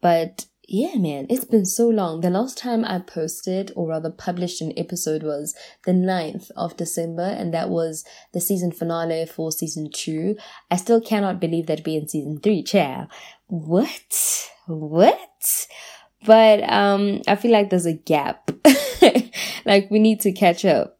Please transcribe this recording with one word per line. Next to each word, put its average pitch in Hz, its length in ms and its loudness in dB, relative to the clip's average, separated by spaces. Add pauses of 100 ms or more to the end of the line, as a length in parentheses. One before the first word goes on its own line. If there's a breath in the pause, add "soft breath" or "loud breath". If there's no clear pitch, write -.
But 170 440 0 (220)
yeah, 285 300 -2
man, 147 340 -2
it's 254 140 -2
been 208 200 2
so 233 240 0
long. 175 320 -2
The 180 80 0
last 214 300 -2
time 233 260 -2
I 185 140 -4
posted, 185 760 -6
or 170 120 -4
rather 160 240 -6
published 175 500 -6
an 160 160 -6
episode, 160 460 -6
was 151 320 -6 (280 loud breath)
the 180 100 0
ninth 185 640 -2
of 170 220 -6
December, 165 460 -6
and 180 320 -4
that 170 140 -4
was 165 360 -4 (280 loud breath)
the 180 60 -4
season 175 320 -2
finale 165 540 -4
for 160 260 -6
season 156 400 -6
two. 165 440 -4 (340 loud breath)
I 175 60 2
still 226 260 2
cannot 202 400 -2
believe 165 240 -2
that 160 180 -4
we're 156 180 -2
in 151 60 -10
season 147 320 -6
three, 202 220 2
child. 143 460 0 (400 loud breath)
What? - 1040 -2 (160)
What? 160 1000 0 (580 loud breath)
But, 220 440 8
um, 202 580 2
I 208 80 4
feel 233 160 2
like 208 180 4
there's 180 160 2
a 165 80 0
gap. 147 560 -2 (160)
<laughs> 440 1000 2
Like, 196 260 2
we 214 80 4
need 220 220 4
to 202 100 0
catch 185 340 2
up. 143 340 2